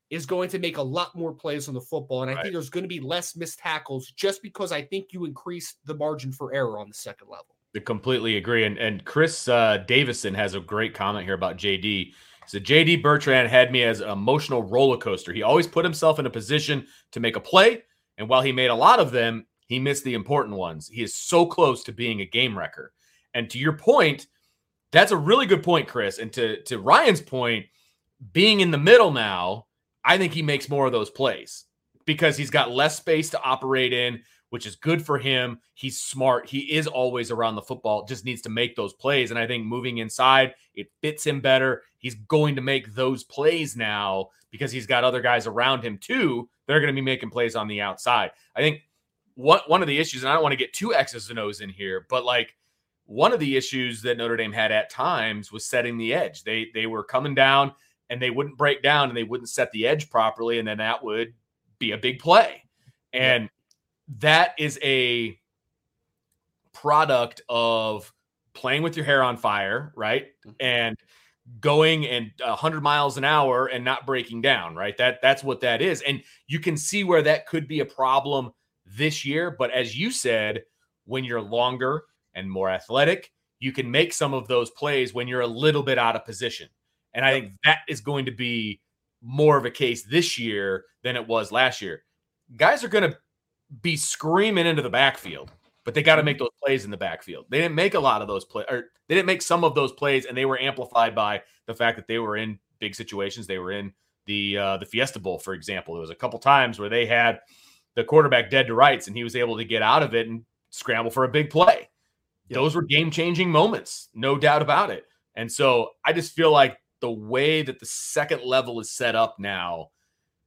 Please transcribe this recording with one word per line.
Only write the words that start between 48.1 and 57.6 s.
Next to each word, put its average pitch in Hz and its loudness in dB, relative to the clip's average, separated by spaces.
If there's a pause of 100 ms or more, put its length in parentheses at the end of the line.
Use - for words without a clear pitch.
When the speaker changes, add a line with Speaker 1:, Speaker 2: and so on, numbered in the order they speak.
Speaker 2:
I 117 -2
think 151 0 (500)
what, 147 4
one 180 4
of 156 -2
the 143 0
issues, 127 -4
and 135 0
I 147 4
don't 160 4
wanna 139 2
get 123 -4
too 214 -4
X's 120 -2
and 117 -12
O's 104 -6
in 104 -14
here, 95 -8
but, 127 -2
like, 120 -2 (520)
one 143 2
of 180 0
the 139 0
issues 123 -4
that 120 -2
Notre 117 -2
Dame 110 -2
had 110 0
at 107 0
times 110 -4
was 107 -12
setting 120 -2
the 113 -4
edge. 147 -4
They, 110 -6
they 113 -4
were 110 -6
coming 135 -4
down 135 4 (360)